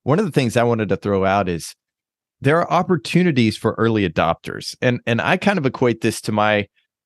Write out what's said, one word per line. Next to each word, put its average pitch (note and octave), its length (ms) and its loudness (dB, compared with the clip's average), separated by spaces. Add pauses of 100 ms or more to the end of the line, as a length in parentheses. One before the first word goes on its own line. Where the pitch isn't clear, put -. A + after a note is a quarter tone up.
one C#3+ 160 2
of A3 60 0
the D#3 60 -6
things B2 260 0
I A#2 60 4
wanted A2+ 260 0
to F#2+ 80 0
throw G2 280 0
out F#2+ 240 2
is E2 260 -8 (640)
there D3 200 2
are F3 120 -4
opportunities E3+ 840 2
for - 220 -2
early G#2+ 280 2
adopters. - 760 -4
And, B2 260 0
and A#2 120 0
I A#2+ 180 0
kind G3+ 200 0
of C#3+ 80 0
equate A#2+ 360 0
this A2 200 -2
to - 100 -6
my, G#2+ 360 0 (380)